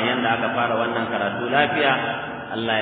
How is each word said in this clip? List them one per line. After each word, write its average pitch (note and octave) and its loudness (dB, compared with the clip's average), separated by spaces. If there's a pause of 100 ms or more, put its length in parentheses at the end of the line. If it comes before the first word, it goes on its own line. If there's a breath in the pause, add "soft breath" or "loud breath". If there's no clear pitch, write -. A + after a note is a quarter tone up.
yanda A#2 2
aka A#2 0
fara A#2+ 2
wannan A#2 0
karatu G#2+ -2
lafiya. C#3+ 2 (580)
Allah A2+ 0